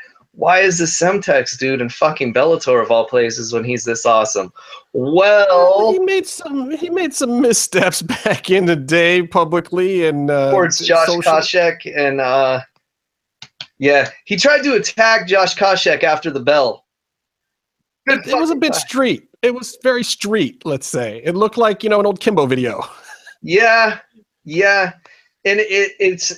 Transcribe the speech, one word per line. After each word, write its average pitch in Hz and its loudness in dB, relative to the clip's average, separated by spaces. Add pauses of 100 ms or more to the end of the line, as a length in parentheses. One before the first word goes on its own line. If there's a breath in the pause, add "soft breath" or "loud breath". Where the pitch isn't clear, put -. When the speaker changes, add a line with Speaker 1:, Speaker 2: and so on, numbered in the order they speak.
(360 loud breath)
Speaker 1:
why 180 2
is 190 0
the 170 -2
Semtex 170 -2
dude 131 -4
in 120 -4
fucking 151 -2
Bellator 135 2
of 110 -4
all 113 2
places 117 -2
when 113 -2
he's 120 -6
this 117 -4
awesome? 107 0 (420 loud breath)
Well, 190 4
Speaker 2:
He 370 0
made 381 0
some, 277 -8
he 320 -8
made 339 -4
some 240 -2
missteps 190 0
<laughs> - -8
back - -2
in 185 2
the 170 2
day 170 2
publicly 175 0
and, 143 -2
uh, 139 2
Speaker 1:
towards 165 2
Josh 165 2
Speaker 2:
social. 170 0
Speaker 1:
Koscheck 165 0
and, 139 0
uh, 131 0 (1160)
yeah, 143 2 (160)
he 202 -4
tried 285 2
to 277 0
attack 226 0
Josh 190 2
Koscheck 185 0
after 156 -2
the 135 -8
bell. 131 0 (1200)
Good 269 -2
Speaker 2:
It 262 0
was 320 0
a 339 0
Speaker 1:
fucking 269 -4
Speaker 2:
bit 302 0
Speaker 1:
guy. - -4
Speaker 2:
street. 247 -2 (120)
It 240 2
was 247 -12
very 247 0
street, 202 -4
let's 139 -6
say. 117 -6
It 170 -4
looked 208 -2
like, 214 0
you 214 -2
know, 208 4
an 202 0
old 202 -2
Kimbo 180 0
video. 123 -2
<laughs> - -20 (480 loud breath)
Speaker 1:
Yeah, 220 2 (440)
yeah. 185 0 (500 soft breath)
And 202 0
it, 196 -2
it's, 185 -2